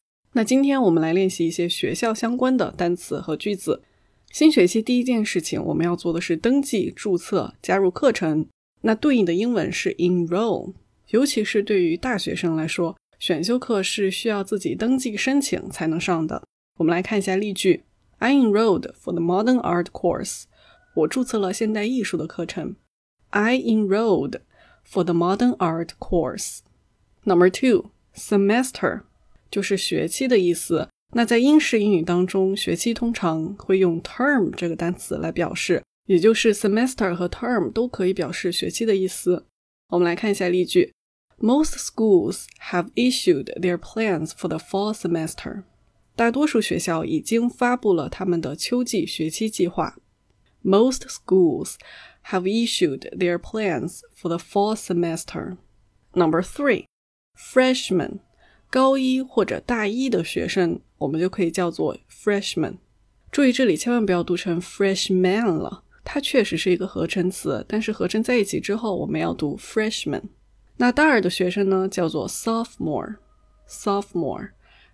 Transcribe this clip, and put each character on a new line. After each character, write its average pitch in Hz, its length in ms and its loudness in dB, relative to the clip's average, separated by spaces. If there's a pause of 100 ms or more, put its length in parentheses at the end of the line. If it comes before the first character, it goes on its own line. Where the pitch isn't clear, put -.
(320)
那 226 100 2
今 254 180 4
天 277 220 2
我 196 80 6
们 165 100 4
来 160 120 0
练 185 180 2
习 170 160 -2
一 165 60 -2
些 170 160 -2
学 - 260 -4
校 226 180 -2
相 233 240 -2
关 254 200 2
的 202 200 0
单 175 200 0
词 - 240 -8
和 156 160 -4
句 202 180 -4
子。 - 300 -4 (480)
新 311 180 6
学 196 160 6
期 220 160 0
第 247 160 0
一 240 60 0
件 233 200 0
事 190 160 -2
情， - 240 -4
我 165 80 -2
们 160 140 0
要 175 80 0
做 165 180 -2
的 165 80 -2
是 165 160 -2
登 254 240 2
记、 240 340 -2
注 190 220 -2
册、 175 460 -4
加 185 140 0
入 196 120 2
课 233 220 2
程。 156 380 -2 (380)
那 220 80 4
对 269 220 2
应 214 80 4
的 170 80 2
英 214 180 0
文 185 220 -2
是 - 220 -4
enroll。 180 800 0 (340)
尤 247 160 2
其 247 180 0
是 208 200 0
对 202 200 2
于 165 140 2
大 233 220 -4
学 - 180 -6
生 165 180 -2
来 160 140 -2
说， 165 260 -4 (240)
选 170 240 0
修 233 160 0
课 220 240 -2
是 190 280 -2
需 208 180 -4
要 202 160 -2
自 208 140 -4
己 - 160 -4
登 247 240 0
记 240 180 -4
申 269 240 0
请 - 300 -4
才 - 160 -6
能 160 120 0
上 165 280 0
的。 - 200 -8 (300)
我 170 80 0
们 165 80 4
来 170 80 0
看 208 180 -2
一 190 40 2
下 190 120 -2
例 202 200 -2
句。 - 300 2 (340)
I 247 160 2
enrolled 220 580 4 (100)
for - 100 -6
the 170 100 -2
modern 208 400 2
art 170 240 0
course. - 560 -4 (540)
我 156 120 2
注 262 160 -2
册 - 140 -2
了 190 140 0
现 214 200 -2
代 208 120 -2
艺 240 200 -2
术 175 140 -4
的 156 80 -6
课 170 180 -8
程。 - 320 -8 (540)
I 220 260 2
enrolled 214 840 2 (460)
for - 160 0
the 170 120 0
modern 196 420 2
art 165 420 -2
course. - 600 -2 (640)
Number 180 260 6
two, 202 420 2 (240)
semester. 202 920 0 (460)
就 202 120 -2
是 196 160 -2
学 160 280 -2
期 262 220 -2
的 240 100 6
意 175 140 4
思。 165 380 -2 (240)
那 233 100 2
在 233 140 4
英 285 200 8
式 240 220 2
英 208 140 4
语 165 80 4
当 180 240 2
中， 190 280 0
学 185 220 -2
期 233 160 -2
通 233 220 -2
常 165 400 -2
会 190 240 0
用 170 240 2
term 254 480 0
这 - 180 -4
个 160 80 -4
单 170 180 -2
词 - 220 -6
来 165 140 -4
表 170 240 -2
示， - 280 0 (240)
也 185 120 6
就 214 160 6
是 220 180 2
semester 208 600 0
和 175 140 -2
term 226 420 -2
都 233 160 -2
可 202 200 -2
以 190 60 2
表 170 200 -4
示 175 180 -4
学 175 180 -4
期 175 160 -4
的 214 120 2
意 190 100 0
思。 180 400 -2 (440)
我 175 80 0
们 180 60 4
来 170 120 0
看 214 120 -2
一 202 60 2
下 190 140 -2
例 180 160 2
句。 - 280 2 (460)
Most 277 380 2
schools 196 680 2 (240)
have 180 240 -2
issued 233 500 2 (160)
their 175 160 0
plans 175 540 -4
for - 180 -6
the 156 100 -4
fall 202 340 -4
semester. 170 720 -6 (540)
大 233 160 2
多 262 120 0
数 254 160 2
学 - 180 0
校 165 260 -2
已 156 160 -2
经 233 280 0
发 247 280 -2
布 214 160 2
了 151 160 0
他 - 160 -10
们 175 160 0
的 151 160 -6
秋 - 260 -2
季 - 240 -2
学 160 240 -4
期 220 180 -4
计 185 200 0
划。 - 280 -6 (680)
Most 220 440 4
schools - 680 2 (500)
have 180 160 -2
issued 196 760 -2
their 175 220 0
plans 180 600 -4 (160)
for - 120 -8
the 165 100 -2
fall 202 360 0
semester. 175 840 -4 (540)
Number 165 300 2
three, 269 440 -2 (520)
freshman. 254 800 0 (520)
高 269 280 4
一 262 240 0
或 233 220 0
者 - 160 -4
大 220 260 -2
一 247 240 -2
的 175 140 0
学 165 240 -6
生， 175 320 0 (180)
我 147 80 -4
们 160 140 -4
就 180 80 0
可 190 160 -4
以 165 60 0
叫 175 200 -2
做 160 260 -4 (140)
freshman。 196 680 -4 (520)
注 285 140 2
意 254 80 6
这 262 120 0
里 180 120 4
千 240 160 -2
万 240 120 0
不 185 60 2
要 180 120 2
读 170 140 -2
成 175 240 -4
freshman 190 840 0
了， - 400 -4 (180)
它 - 180 -6
确 269 220 2
实 185 140 -2
是 180 160 0
一 175 40 2
个 180 80 -4
合 175 220 -4
成 180 240 -2
词， 143 380 -4
但 214 120 -2
是 220 120 -4
合 180 160 -2
成 220 120 -2
在 247 180 0
一 208 60 2
起 - 140 -4
之 - 160 -4
后， 220 220 -4
我 147 100 -4
们 156 140 -2
要 170 120 -2
读 151 240 -4
freshman。 - 640 -4 (560)
那 247 120 4
大 285 140 2
二 277 160 4
的 180 100 0
学 185 180 0
生 196 200 0
呢， 190 200 2
叫 180 200 -2
做 156 200 -4
sophomore，sophomore。 202 2250 -6 (460)